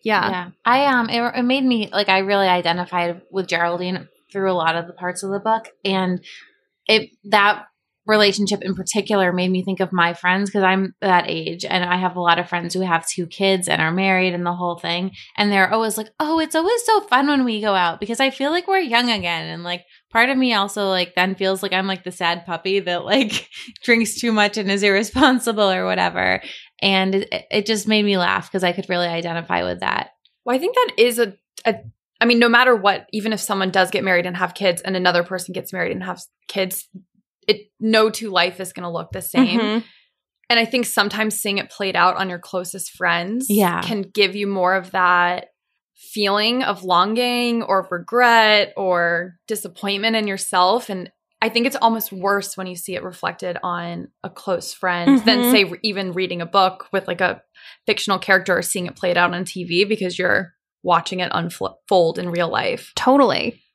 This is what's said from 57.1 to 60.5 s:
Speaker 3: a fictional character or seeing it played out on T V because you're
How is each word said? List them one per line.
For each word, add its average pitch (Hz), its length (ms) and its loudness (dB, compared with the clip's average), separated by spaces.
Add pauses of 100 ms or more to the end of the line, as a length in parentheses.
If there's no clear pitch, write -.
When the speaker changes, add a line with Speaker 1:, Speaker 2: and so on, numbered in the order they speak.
Speaker 3:
a - 220 0 (440)
fictional 202 340 0
character 190 360 2
or - 60 -2
seeing 175 240 -4
it - 80 -12
played 175 240 0
out 175 160 2
on 180 100 -4
T 175 200 -10
V 175 200 2
because 196 320 -2
you're 190 380 0 (300)